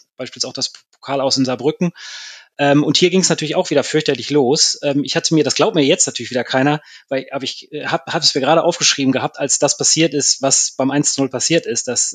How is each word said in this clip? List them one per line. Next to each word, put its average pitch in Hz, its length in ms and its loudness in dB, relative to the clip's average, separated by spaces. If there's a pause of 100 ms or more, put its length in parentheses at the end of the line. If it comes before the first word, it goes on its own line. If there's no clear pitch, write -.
(180)
beispielsweise 127 320 -8
auch 131 60 -14
das - 160 -6 (200)
Pokal 139 300 -6
aus 135 160 0
in 135 80 2
Saarbrücken. 131 460 0 (680)
Ähm, 143 260 4
und 135 140 2
hier 180 120 6
ging's 185 200 2
natürlich 156 260 -2
auch 180 140 0
wieder 139 140 2
fürchterlich 147 460 -2
los. 143 540 2
Ähm, 143 200 0
ich - 120 -4
hatte 165 180 -2
mir, 156 100 4
das 127 120 0
glaubt 165 180 2
mir 156 100 4
jetzt 143 220 2
natürlich 117 260 -6
wieder 120 120 -2
keiner, 143 380 2 (260)
weil, 135 240 -4
aber 135 120 -8
ich, - 280 -10
äh, 147 140 -10
hab, 165 220 -4
hab 156 140 -4
es - 140 0
mir 139 60 0
gerade 151 220 4
aufgeschrieben 139 500 0
gehabt, 131 260 -4
als 143 180 -2
das - 200 0
passiert 156 360 2
ist, - 280 0
was - 360 0
beim 135 140 0
eins 143 220 0
zu - 80 -2
null 131 80 0
passiert 156 360 -2
ist, 117 220 -6
dass, 120 280 -2